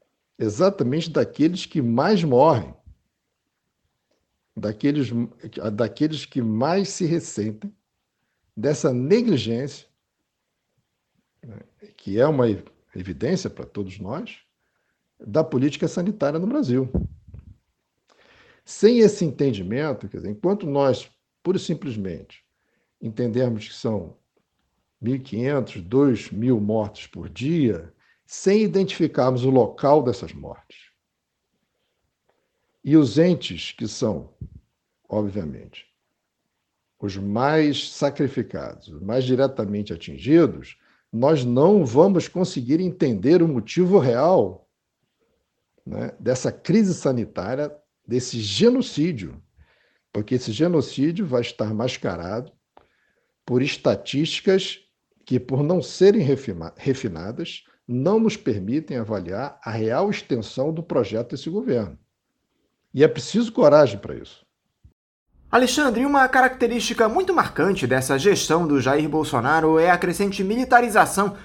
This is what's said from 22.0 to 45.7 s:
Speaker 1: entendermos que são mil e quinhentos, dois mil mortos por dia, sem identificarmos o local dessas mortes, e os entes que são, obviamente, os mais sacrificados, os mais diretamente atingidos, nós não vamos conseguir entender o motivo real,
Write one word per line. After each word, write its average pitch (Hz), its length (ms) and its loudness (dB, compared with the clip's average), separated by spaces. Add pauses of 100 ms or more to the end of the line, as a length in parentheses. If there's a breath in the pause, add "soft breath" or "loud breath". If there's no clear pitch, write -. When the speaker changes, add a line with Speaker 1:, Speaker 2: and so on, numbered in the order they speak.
Speaker 1:
entendermos 117 640 -4
que - 60 -20
são 98 420 -8 (840)
mil 120 140 -4
e 131 40 -8
quinhentos, 127 600 -4
dois 123 500 2
mil 113 300 0
mortos 107 460 -4
por - 200 -14
dia, 117 640 -2 (320)
sem 202 360 2
identificarmos 160 840 0
o 131 60 2
local 135 520 4
dessas 117 300 -4
mortes, - 460 -18 (2000)
e 139 140 2
os 139 220 6
entes 160 560 0
que 113 140 -8
são, 101 460 -4 (760)
obviamente, 95 760 -8 (1120)
os 98 200 -6
mais 135 760 0
sacrificados, 131 960 -4
os 76 140 -18
mais 120 240 -2
diretamente 117 680 -2
atingidos, 85 840 0 (340)
nós 131 340 2
não 151 400 4
vamos 156 420 4
conseguir 160 540 -2
entender 156 600 2
o 165 40 4
motivo 170 520 2
real, 123 680 2 (1160)